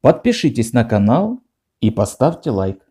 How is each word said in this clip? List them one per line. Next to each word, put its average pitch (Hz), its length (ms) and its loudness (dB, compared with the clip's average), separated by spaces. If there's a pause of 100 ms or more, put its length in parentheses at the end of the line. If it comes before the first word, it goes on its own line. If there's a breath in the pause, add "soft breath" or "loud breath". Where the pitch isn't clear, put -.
подпишитесь 143 720 0
на 120 100 2
канал 123 580 0 (380)
и 107 120 0
поставьте 127 580 -2
лайк. 95 420 -4